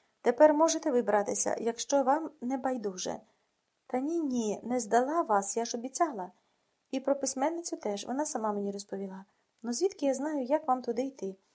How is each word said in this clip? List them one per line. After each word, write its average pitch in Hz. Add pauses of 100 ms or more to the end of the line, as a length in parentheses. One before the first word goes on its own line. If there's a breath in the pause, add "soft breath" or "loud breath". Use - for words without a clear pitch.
(220 loud breath)
Тепер 294
можете 320
вибратися, 202
якщо 233
вам 294 (100)
не 254
байдуже. 202 (680 soft breath)
Та 254
ні, 311
ні, 247
не 247
здала 247
вас, 208
я 233
ж 233
обіцяла. 233 (600)
І 262
про 269
письменницю 302
теж, 202
вона 269
сама 220
мені 202
розповіла. 196 (380)
Ну, 233
звідки 339
я 269
знаю, 285
як 302
вам 254
туди 233
йти? 196 (200)